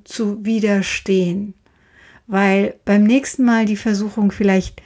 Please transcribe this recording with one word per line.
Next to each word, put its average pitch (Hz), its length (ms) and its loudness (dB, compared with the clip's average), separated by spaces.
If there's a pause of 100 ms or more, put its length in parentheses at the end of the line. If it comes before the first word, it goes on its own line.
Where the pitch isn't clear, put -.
zu 208 400 -6
widerstehen, 196 1120 -2 (720)
weil 196 600 0
beim 208 180 4
nächsten 254 400 2
Mal 226 220 4
die 208 100 0
Versuchung 208 560 -2
vielleicht 190 540 -2